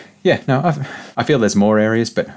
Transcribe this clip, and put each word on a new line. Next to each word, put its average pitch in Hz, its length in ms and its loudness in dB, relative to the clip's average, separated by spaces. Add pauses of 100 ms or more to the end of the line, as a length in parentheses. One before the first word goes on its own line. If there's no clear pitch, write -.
(220)
yeah, 170 240 0
no, 135 160 0
I've, 147 540 -6
I 120 60 -2
feel 143 160 2
there's 104 180 0
more 107 220 4
areas, 113 320 0
but - 260 -6